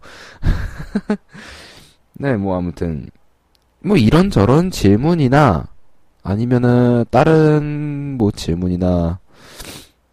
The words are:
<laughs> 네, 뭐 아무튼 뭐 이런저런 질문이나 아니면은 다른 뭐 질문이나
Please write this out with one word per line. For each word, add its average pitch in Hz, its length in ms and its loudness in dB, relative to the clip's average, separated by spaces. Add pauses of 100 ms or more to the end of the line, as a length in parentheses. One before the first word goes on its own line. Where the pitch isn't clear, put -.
(420)
<laughs> - 1700 -8
네, 135 220 -4
뭐 98 220 -4
아무튼 85 520 -6 (680)
뭐 196 180 2
이런저런 147 720 2
질문이나 131 960 2 (560)
아니면은 120 880 0
다른 147 1080 0
뭐 104 120 2
질문이나 90 880 -2 (960)